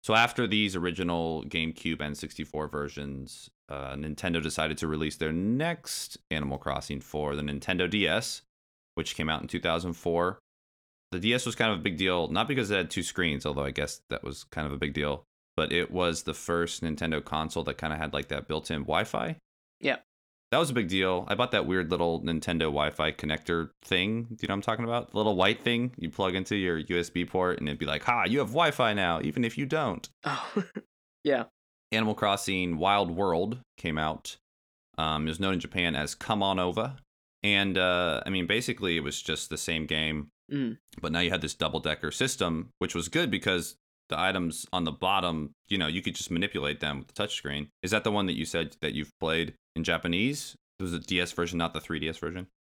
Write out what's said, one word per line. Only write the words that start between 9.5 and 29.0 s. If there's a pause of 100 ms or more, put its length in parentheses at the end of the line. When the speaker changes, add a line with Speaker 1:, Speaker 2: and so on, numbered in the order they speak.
Speaker 1:
thousand
four. (720)
The
D
S
was
kind
of
a
big
deal,
not
because
it
had
two
screens,
although
I
guess
that
was
kind
of
a
big
deal, (340)
but
it
was
the
first
Nintendo
console
that
kinda
had,
like,
that
built-in
Wi-Fi. (440)
Speaker 2:
Yeah. (540)
Speaker 1:
That
was
a
big
deal.
I
bought
that
weird
little
Nintendo
Wi-Fi
connector (120)
thing.
Do
you
know
what
I'm
talking
about?
The
little
white
thing
you
plug
into
your
U
S
B
port,
and
it'd
be
like,
"Ha,
you
have
Wi-Fi
now,